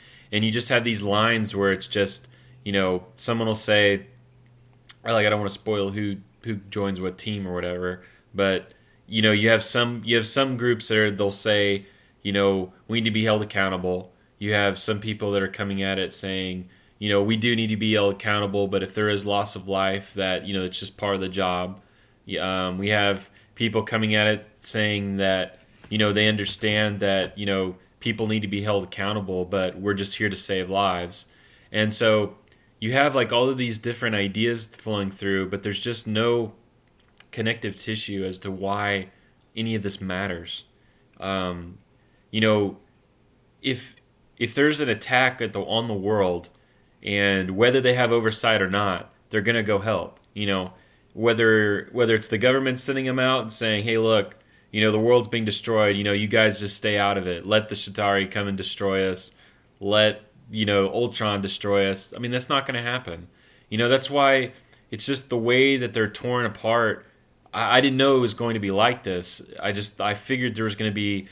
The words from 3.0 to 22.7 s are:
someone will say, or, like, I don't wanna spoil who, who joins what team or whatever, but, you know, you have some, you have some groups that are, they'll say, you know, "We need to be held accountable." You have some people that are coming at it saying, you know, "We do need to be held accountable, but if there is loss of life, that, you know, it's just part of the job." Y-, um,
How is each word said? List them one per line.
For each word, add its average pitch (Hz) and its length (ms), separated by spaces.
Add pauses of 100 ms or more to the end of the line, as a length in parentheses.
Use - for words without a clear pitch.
someone 113 320
will 107 60
say, 104 520 (960)
or, 113 100
like, 107 140
I 104 40
don't 104 100
wanna 98 100
spoil 101 400
who, 101 280 (260)
who 113 120 (140)
joins 98 300
what 92 160
team 101 320
or 90 60
whatever, 90 480 (320)
but, 95 380 (360)
you 110 140
know, 107 100
you 104 160
have 110 160
some, 120 400
you 117 120
have 113 100
some 131 320
groups 120 300
that 110 100
are, 107 120
they'll 101 220
say, 101 540 (360)
you 101 100
know, 98 420 (120)
"We 113 140
need 113 60
to 110 40
be 107 140
held 107 160
accountable." 95 720 (260)
You 104 140
have 101 260
some 104 220
people 107 320
that 98 100
are 95 60
coming 98 340
at 98 160
it 92 140
saying, 92 560 (300)
you 104 100
know, 101 140
"We 110 160
do 117 180
need 113 120
to 110 80
be 107 180
held 101 220
accountable, 101 520
but 95 140
if 98 100
there 107 160
is 101 160
loss 101 320
of 92 100
life, 95 480
that, 92 300
you 98 80
know, 95 120
it's 90 140
just - 200
part 101 160
of 95 80
the 92 80
job." 92 500 (480)
Y-, 95 80
um, 92 400